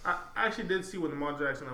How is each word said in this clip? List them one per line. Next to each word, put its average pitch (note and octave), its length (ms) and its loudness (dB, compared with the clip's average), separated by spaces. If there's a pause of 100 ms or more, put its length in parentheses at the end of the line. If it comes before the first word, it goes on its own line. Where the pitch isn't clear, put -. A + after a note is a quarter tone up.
I F3 120 2 (200)
actually G#3+ 320 2
did F#3 160 2
see F#3 140 -6
when D#3 120 2
Lamar C#3+ 260 0
Jackson, C#3 380 0